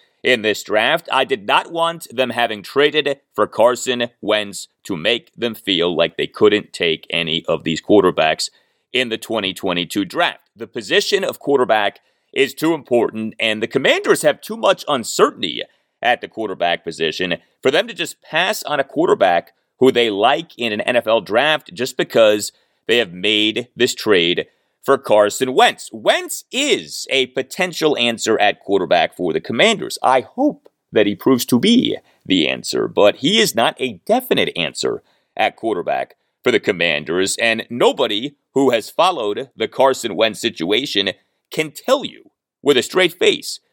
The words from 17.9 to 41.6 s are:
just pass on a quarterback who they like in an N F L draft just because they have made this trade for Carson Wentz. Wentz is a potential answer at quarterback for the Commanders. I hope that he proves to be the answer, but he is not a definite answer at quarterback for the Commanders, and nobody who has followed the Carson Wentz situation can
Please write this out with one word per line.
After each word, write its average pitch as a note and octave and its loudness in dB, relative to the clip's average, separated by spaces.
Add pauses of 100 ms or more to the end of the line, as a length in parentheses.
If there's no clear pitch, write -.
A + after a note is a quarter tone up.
just E3 -10
pass F3+ -4
on D3 -4
a - 0
quarterback F#2 0 (260)
who C3 6
they A#2+ 2
like B2+ 0
in A#2 -4
an G#2+ -4
N - -2
F A2+ 0
L A2+ 2
draft C#3+ -2
just A#2 -6
because A2 2 (360)
they A2+ 2
have G2 0
made G#2+ -2
this B2 0
trade F2 2 (360)
for C#3 2
Carson G#2+ 2
Wentz. F#3+ 2
Wentz B3 -4
is G#3 -4
a C3 0
potential D3+ -4
answer A2+ 0
at G2+ 0
quarterback F2 0
for F2 -2
the E2 -2
Commanders. D3+ -2
I B2+ 2
hope - -4 (240)
that G#2 4
he G2+ -2
proves B2+ 2
to A#2+ 4
be - 2 (280)
the E2+ 2
answer, B1 -4
but G2 4
he G3 0
is G3+ 2
not B2 0
a B2 -6
definite F#3+ 0
answer C2 -4 (340)
at G#2+ 0
quarterback E2 -4 (280)
for B2+ 2
the G#2+ 2
Commanders, E2+ -2
and A2+ 0
nobody B2+ -2 (180)
who C3+ 4
has A#2 -2
followed C3 -2
the A2 -4
Carson B2+ 0
Wentz G#2+ 0
situation G#2 -2 (400)
can D#3 -6